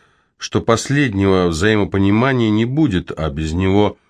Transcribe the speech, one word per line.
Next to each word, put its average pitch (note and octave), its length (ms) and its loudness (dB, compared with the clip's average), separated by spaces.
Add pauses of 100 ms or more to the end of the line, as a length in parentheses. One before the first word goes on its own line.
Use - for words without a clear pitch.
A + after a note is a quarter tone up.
(360)
что - 240 -6
последнего G2 880 0
взаимопонимания G#2 1000 0
не G#2+ 140 0
будет, B2 460 -2
а D#2 200 -6
без D#2 220 -6
него F#2+ 460 0 (120)